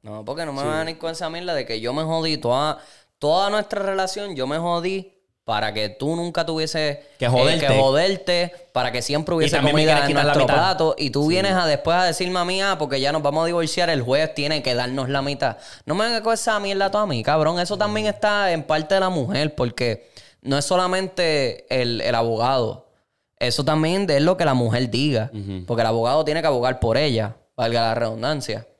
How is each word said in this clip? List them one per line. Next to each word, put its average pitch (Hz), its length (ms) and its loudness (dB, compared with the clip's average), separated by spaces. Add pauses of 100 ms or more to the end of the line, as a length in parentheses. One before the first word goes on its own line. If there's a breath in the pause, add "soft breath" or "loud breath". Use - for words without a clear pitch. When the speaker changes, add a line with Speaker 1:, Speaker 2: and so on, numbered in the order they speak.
Speaker 1:
No, 104 220 -14
porque 156 220 -6
no 143 80 -8
me 135 60 -6
Speaker 2:
Sí. 143 60 -4
Speaker 1:
van 151 100 -2
a - 20 -2
venir 160 200 -6
con 165 140 -6
esa 165 160 -8
mierda 170 240 -6
de 135 140 -2
que 113 140 -6
yo 117 120 -4
me 156 120 -2
jodí 160 340 -2
toda, 135 400 0 (400 loud breath)
toda 180 320 2
nuestra 208 320 -2
relación, 190 520 -4
yo 131 120 -4
me 147 100 -4
jodí 180 560 -4 (320)
para 107 300 -2
que 107 160 -2
tú 151 260 -4
nunca 170 300 -4
tuviese, 156 580 -4 (140 loud breath)
Speaker 2:
Que 127 80 -2
Speaker 1:
eh, - 20 2
Speaker 2:
joderte. 139 380 4
Speaker 1:
que 135 120 4
joderte, 175 760 2 (200 loud breath)
para 123 200 0
que 123 100 -4
siempre 156 320 -2
Speaker 2:
Y 165 40 2
Speaker 1:
hubiese 156 180 2
Speaker 2:
también 147 200 4
me 156 60 6
Speaker 1:
comida 156 180 6
Speaker 2:
quieres 143 40 2
Speaker 1:
en 143 120 2
Speaker 2:
quitar 143 80 4
la 147 100 4
Speaker 1:
nuestro 143 200 4
Speaker 2:
mitad. 165 140 4
Speaker 1:
plato, 165 280 2
y 139 140 -2
tú 143 140 0
Speaker 2:
Sí. 156 40 2
Speaker 1:
vienes 190 240 2
a 180 140 2
después 156 320 2
a 185 60 4
decirme 180 340 0
a 175 80 2
mí, 190 160 -2
"Ah, 196 160 2
porque 139 200 -2
ya 135 140 0
nos 156 100 0
vamos 147 200 2
a 165 40 2
divorciar, 170 440 0
el 147 100 2
juez 139 340 0
tiene 147 280 -2
que 123 120 -2
darnos 123 360 -2
la 139 100 0
mitad". 135 380 -2 (260 loud breath)
No 156 100 -4
me 208 120 0
vengas 226 160 -2
con 226 100 0
esa 220 280 0
mierda 196 300 0
toda 208 140 0
a - 20 -2
mí, 123 160 -2
cabrón. 156 380 2
Eso 185 160 -2
también 208 300 -2
está 208 460 0
en 156 120 -2
parte 156 300 0
de 190 60 4
la 185 100 0
mujer, 151 440 -2
porque 120 560 -4 (300 loud breath)
no 135 160 -2
es 143 80 0
solamente 180 1040 0
el, 120 320 0
el 120 140 0
abogado. 117 720 0 (520)
Eso 123 260 -2
también 160 440 0
es 143 140 2
lo 175 160 4
que 170 80 0
la 135 80 2
mujer 120 360 0
diga. 123 420 0
Speaker 2:
Ujú. 98 340 -8
Speaker 1:
Porque 117 160 0
el 113 60 2
abogado 120 360 2
tiene 151 160 0
que 160 60 -2
abogar 127 340 0
por 113 160 2
ella, 113 400 0 (200)
valga 117 260 0
la 113 120 0
redundancia. 117 720 -4 (140)